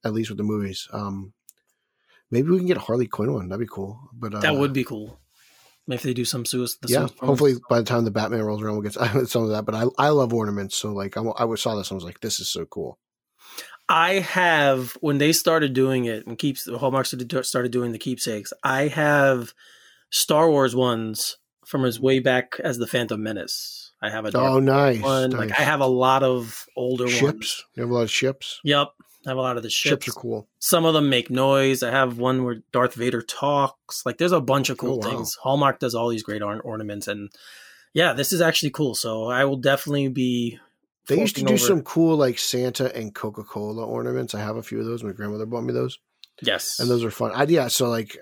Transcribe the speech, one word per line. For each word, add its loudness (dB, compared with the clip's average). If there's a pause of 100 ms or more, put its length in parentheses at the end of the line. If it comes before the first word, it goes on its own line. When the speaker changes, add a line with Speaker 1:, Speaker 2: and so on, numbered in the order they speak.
Speaker 1:
at -2
least -2
with -10
the -4
movies. -4
Um, -8 (960)
maybe 2
we 4
can 0
get 2
a -8
Harley -2
Quinn -2
one. -6
That'd -6
be -14
cool. -12
But, -8
Speaker 2:
That 2
Speaker 1:
uh, 0
Speaker 2:
would 0
be 0
cool -10 (680)
if -6
they -2
do -2
some -4
Sui-, -4 (160)
the -10
Speaker 1:
Yeah, 4
Speaker 2:
Suicide -2
Squad -4
Speaker 1:
hopefully 6
Speaker 2:
ones. -4
Speaker 1:
by 6
the 0
time 2
the 0
Batman -2
rolls -2
around, -4
we'll -2
get -12
<laughs> 0
some 2
of 0
that. -2
But -2
I, 0 (120)
I 4
love 4
ornaments, -2
so, -4
like, -6
I, -4
I -2
saw -2
this -6
and -6
was -8
like, -14
"This -4
is -6
so -6
cool." -10 (880)
Speaker 2:
I 4
have, 2
when 2
they 4
started 4
doing 2
it, -6
and -10
keeps, -4
the -8
Hallmark 0
started -6
do-, -2
started -2
doing 0
the -8
keepsakes, -6 (120)
I 2
have 2 (560)
Star 4
Wars 4
ones -2 (280)
from -2
as 0
way 4
back 0
as -2
the -4
Phantom -2
Menace. -8 (100)
I -4
have -6
a -4
Darth 2
Speaker 1:
Oh, 6
nice, 4
Speaker 2:
one. 2
Like, -2
Speaker 1:
nice. 0
Speaker 2:
I 4
have 2
a 2
lot 4
of -2 (100)
older -2
Speaker 1:
Ships? 2 (120)
Speaker 2:
ones. -8 (120)
Speaker 1:
You -6
have -4
a 2
lot 2
of -2
ships? -2
Speaker 2:
Yep. 2 (360)
I -8
have -2
a 0
lot 0
of -8
the -8
Speaker 1:
Ships 0
Speaker 2:
ships. -6
Speaker 1:
are -14
cool. -6 (120)
Speaker 2:
Some 4
of 6
them 4
make 2
noise. 4
I -2
have 2
one 2
where -4 (100)
Darth 2
Vader -2
talks. -2
Like, -6
there's 2
a 4
bunch 2
of -4
cool -2
Speaker 1:
Oh, -4
wow. -4
Speaker 2:
things. -6
Hallmark 2
does -2
all 0
these -4
great -6
orn-, -6
ornaments, -8
and -8 (640)
yeah, 2
this -2
is 0
actually 2
cool. -2
So -4
I 0
will 0
definitely 0
be -2 (480)
Speaker 1:
They 4
used 0
to -2
Speaker 2:
forking 0 (100)
Speaker 1:
do 4
Speaker 2:
over 2
Speaker 1:
some 4
cool, 4
like, 4
Santa -2
and -8
Coca-Cola -8
ornaments. -4
I -6
have -4
a -10
few -6
of -4
those. -6
My -6
grandmother -8
bought -6
me -2
those. -2 (460)
Speaker 2:
Yes. -2
Speaker 1:
And 0
those 2
are -4
fun. -4
I, 2
yeah, 4
so, 2
like, -4